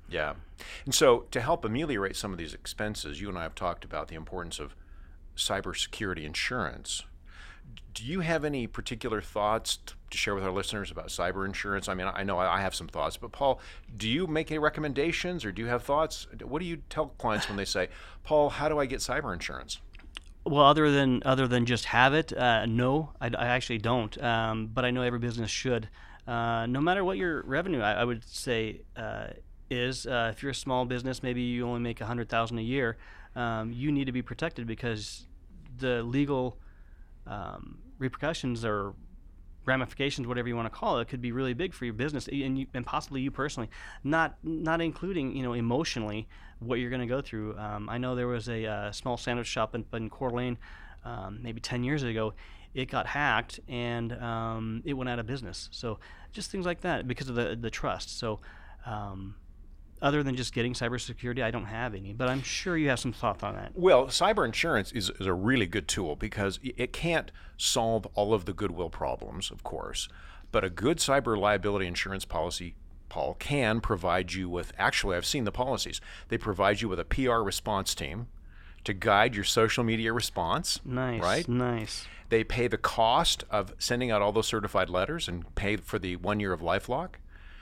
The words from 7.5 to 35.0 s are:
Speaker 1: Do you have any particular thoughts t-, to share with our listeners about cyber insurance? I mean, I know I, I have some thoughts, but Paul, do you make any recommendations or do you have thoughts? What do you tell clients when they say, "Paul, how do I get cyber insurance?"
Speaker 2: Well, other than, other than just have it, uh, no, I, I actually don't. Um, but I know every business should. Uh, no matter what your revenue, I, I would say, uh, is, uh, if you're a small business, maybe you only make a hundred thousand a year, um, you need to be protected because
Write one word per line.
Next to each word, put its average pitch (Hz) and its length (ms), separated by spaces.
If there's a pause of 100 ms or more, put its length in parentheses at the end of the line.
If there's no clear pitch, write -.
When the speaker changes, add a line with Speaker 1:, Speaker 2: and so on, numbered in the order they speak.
Speaker 1:
Do 110 140
you 175 140
have 160 260
any 135 220
particular 110 520
thoughts 107 580
t-, - 180 (160)
to - 60
share 101 180
with 95 80
our 95 80
listeners 98 400
about 85 160
cyber 92 360
insurance? 98 460
I 95 60
mean, 92 180
I 92 80
know 95 160
I, 90 200
I 98 40
have 95 140
some 82 120
thoughts, 78 300
but 117 140
Paul, 135 280 (380)
do 107 100
you 160 200
make 156 240
any 156 80
recommendations 151 840
or 104 80
do 113 120
you 117 60
have 120 120
thoughts? 151 460 (160)
What 131 160
do 185 60
you 170 120 (100)
tell 151 200 (100)
clients 107 300
when 101 100
they 98 80
say, 92 240 (340)
"Paul, 147 280
how 151 180
do 151 80
I 143 80
get 127 140
cyber 131 340
insurance?" 69 460 (640)
Speaker 2:
Well, 143 180
other 151 280
than, 135 340
other 131 220
than 120 180
just 117 200
have 131 280
it, 165 180
uh, 117 360
no, 127 520
I, 120 160
I 120 120
actually 123 320
don't. 113 420
Um, 113 460
but 123 180
I 123 60
know 127 100
every 123 180
business 117 300
should. 113 400 (380)
Uh, 117 400
no 127 120
matter 185 240
what 190 140
your 170 240
revenue, 151 400
I, 104 120
I 107 100
would 120 200
say, 113 580 (140)
uh, 107 340 (420)
is, 123 340
uh, 117 260
if - 120
you're 135 80
a 123 40
small 127 300
business, 127 380
maybe 123 180
you 120 240
only 120 140
make 117 200
a 110 60
hundred 117 240
thousand 117 300
a - 20
year, 120 360 (380)
um, 113 360
you 131 200
need 139 140
to 131 60
be 123 100
protected 120 460
because 113 580 (540)